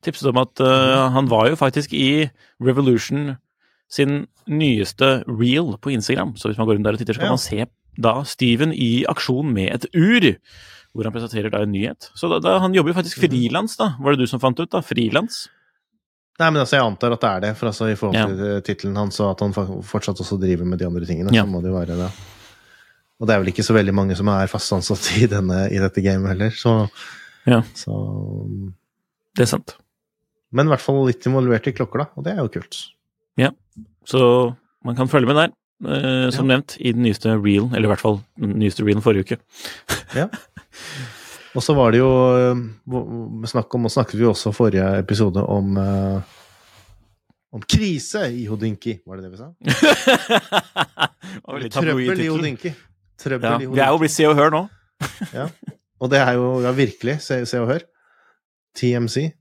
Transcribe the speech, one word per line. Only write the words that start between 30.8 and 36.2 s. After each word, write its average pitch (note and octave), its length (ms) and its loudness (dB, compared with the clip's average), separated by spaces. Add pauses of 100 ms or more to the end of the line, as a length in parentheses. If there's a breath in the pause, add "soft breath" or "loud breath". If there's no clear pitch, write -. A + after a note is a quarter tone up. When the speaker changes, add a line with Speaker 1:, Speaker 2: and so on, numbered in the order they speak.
Speaker 2:
fall C#3 260 2
litt B2 200 -2
involvert B2+ 420 2
i B2+ 40 -4
klokker - 260 -4
da, D3 80 -4 (100)
og - 80 -12
det F3 100 -4
er - 80 -4
jo A2+ 60 -2
kult. - 380 -12 (520)
Speaker 1:
Ja, C3 120 2 (560)
så B2 500 4 (280)
man A#2+ 120 -4
kan C3 120 -2
følge C3 180 4
med C#3+ 100 2
der, - 540 -2
eh, C3 400 0